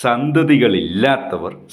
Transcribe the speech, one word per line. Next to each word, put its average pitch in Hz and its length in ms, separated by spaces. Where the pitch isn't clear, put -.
സന്തതികളില്ലാത്തവർ, 120 1500